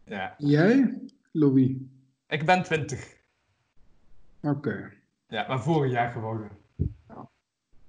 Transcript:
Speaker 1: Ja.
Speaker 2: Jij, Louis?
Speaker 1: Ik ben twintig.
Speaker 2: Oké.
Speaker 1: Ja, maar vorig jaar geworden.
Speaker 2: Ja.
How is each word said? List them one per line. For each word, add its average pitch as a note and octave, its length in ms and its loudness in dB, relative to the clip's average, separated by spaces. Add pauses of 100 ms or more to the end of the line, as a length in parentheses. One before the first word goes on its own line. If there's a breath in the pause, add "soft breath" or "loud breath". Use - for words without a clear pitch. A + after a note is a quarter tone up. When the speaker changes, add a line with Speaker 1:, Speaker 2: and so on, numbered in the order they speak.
Speaker 1:
Ja. G2 320 -10
Speaker 2:
Jij, F3 600 4 (320)
Louis? C3+ 400 4 (560)
Speaker 1:
Ik D3+ 180 -2
ben F#3 180 4
twintig. - 520 -6 (1300)
Speaker 2:
Oké. A2 500 -4 (360)
Speaker 1:
Ja, G#2+ 200 -4
maar C3 140 -2
vorig C#3+ 300 2
jaar A#2+ 200 -2
geworden. A2 380 -6 (580)
Speaker 2:
Ja. - 220 -18 (600)